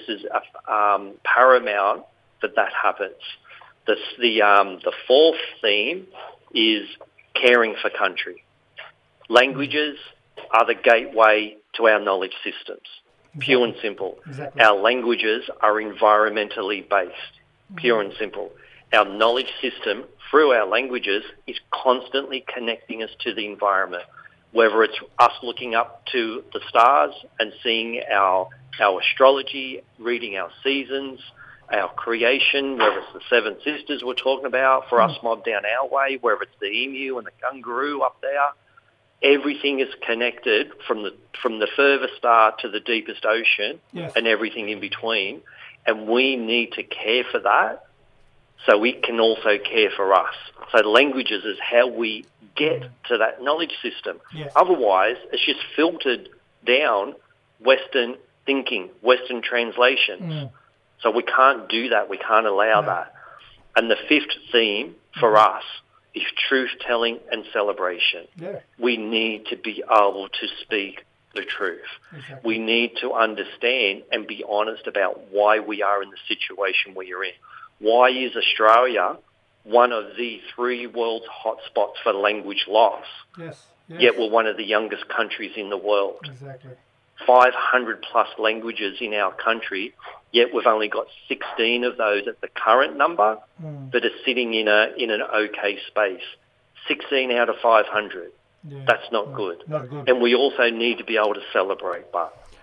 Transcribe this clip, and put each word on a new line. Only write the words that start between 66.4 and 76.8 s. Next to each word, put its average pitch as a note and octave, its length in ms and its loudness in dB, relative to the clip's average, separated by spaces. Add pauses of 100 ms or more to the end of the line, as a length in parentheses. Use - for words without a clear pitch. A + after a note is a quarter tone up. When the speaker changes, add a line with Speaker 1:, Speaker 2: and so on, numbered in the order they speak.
Speaker 1:
truth-telling A#2+ 720 -2 (100)
and A2 220 -6
celebration. F#2 760 -2 (120)
Speaker 2:
Yeah. F3+ 220 -12 (200)
Speaker 1:
We A#2+ 160 0
need A2 520 -4
to - 100 -8
be - 340 -10
able G2 380 2
to - 180 -10 (140)
speak G2 420 -6 (300)
the G2+ 100 -6
truth. F2+ 380 -6 (340)
Speaker 2:
Exactly. C#3 240 -18 (100)
Speaker 1:
We A2 80 -2
need A#2 440 0
to B2 120 -4
understand A2 920 0 (100)
and A2 120 -4
be A2+ 220 -12
honest G#2+ 400 -2
about G2+ 320 -2 (120)
why G#2 280 4
we G#2 240 -6
are G2+ 180 0
in G2 80 -12
the G2 80 -20 (120)
situation F#2+ 640 -4